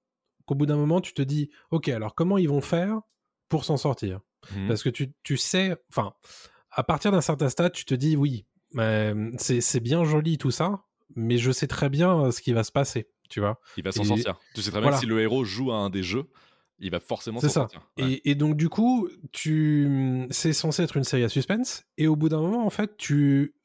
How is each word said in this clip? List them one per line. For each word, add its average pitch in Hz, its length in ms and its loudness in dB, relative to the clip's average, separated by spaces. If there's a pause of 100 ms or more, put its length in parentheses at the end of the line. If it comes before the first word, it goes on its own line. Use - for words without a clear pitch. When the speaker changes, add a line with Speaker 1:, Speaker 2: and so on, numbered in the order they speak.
(460)
Speaker 1:
qu'au 143 80 -2
bout 143 120 2
d'un 147 100 2
moment, 156 260 2
tu - 100 -14
te - 100 -4
dis, « 147 280 -2 (200)
OK, 165 180 -2
alors 107 260 -4
comment 190 240 2
ils 170 100 4
vont 143 140 2
faire 196 380 -2 (480)
pour 156 160 0
s'en 151 120 0
sortir ? » 107 440 -4 (360)
Speaker 2:
Mhm. 98 100 -4
Speaker 1:
Parce 110 160 0
que 135 60 -2
tu, 135 240 -4 (100)
tu 139 140 -2
sais, 185 400 -2 (140)
enfin, 104 240 -4 (560)
à 131 120 -2
partir 170 300 0
d'un 180 80 4
certain 143 300 0
stade, 175 220 0
tu - 120 -12
te 135 100 -2
dis, « 147 220 2
Oui, 139 300 0 (300)
euh, 107 600 0
c'est, 120 240 0
c'est 120 200 0
bien 156 240 2
joli 156 340 2
tout 135 120 0
ça, 190 360 -2 (280)
mais 120 240 2
je 120 140 2
sais 143 140 -2
très 143 220 -2
bien, 165 300 4
euh, 135 120 4
ce - 120 -4
qui 127 100 0
va 113 120 2
se - 80 -8
passer. » 135 380 -2 (200)
Tu - 100 -6
vois ? 104 200 0 (160)
Speaker 2:
Il - 80 -6
va 95 80 -2
s'en 104 120 -2
Speaker 1:
Et - 20 2
Speaker 2:
sortir. 107 320 0 (160)
Tu 107 80 -6
sais 101 80 -4
très 98 100 -2
bien 120 80 2
Speaker 1:
voilà. 143 80 0
Speaker 2:
que 123 60 0
si 120 40 -4
le 110 140 0
héros 113 240 0
joue 117 260 -4
à 110 60 -2
un 101 140 -2
des 95 120 -2
jeux, 92 220 -4 (540)
il 95 120 -8
va 90 100 -4
forcément 113 400 -8
Speaker 1:
C'est 147 80 2
Speaker 2:
s'en - 40 2
Speaker 1:
ça. 156 80 2
Speaker 2:
sortir. - 380 -6
Ouais. 131 140 0
Speaker 1:
Et, 139 180 -2
et 143 40 2
donc, 151 220 2
du 160 140 2
coup, 233 360 2 (260)
tu, 143 1000 2
c'est 156 240 0
censé 165 280 0
être 156 140 -2
une 135 80 0
série 127 200 0
à 113 40 0
suspense, 202 560 -2 (140)
et 151 80 2
au 156 100 4
bout 156 140 2
d'un 156 100 0
moment, 214 240 0
en 202 60 0
fait, 208 260 -4
tu, 143 580 2 (100)